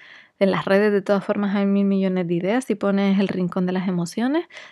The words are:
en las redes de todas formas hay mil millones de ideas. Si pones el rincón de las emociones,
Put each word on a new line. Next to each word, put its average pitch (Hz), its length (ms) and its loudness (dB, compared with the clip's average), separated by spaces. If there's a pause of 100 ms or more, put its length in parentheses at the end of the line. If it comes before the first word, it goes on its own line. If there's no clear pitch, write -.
(400)
en 196 100 4
las 170 140 -2
redes 202 280 2
de 196 100 2
todas 196 220 0
formas 202 300 -2
hay 202 120 0
mil 196 180 2
millones 190 420 0
de 175 80 -2
ideas. 190 300 -2
Si 220 100 -2
pones 196 460 2
el 190 80 2
rincón 185 380 -2
de 180 60 -2
las 185 140 -2
emociones, 220 600 -2 (260)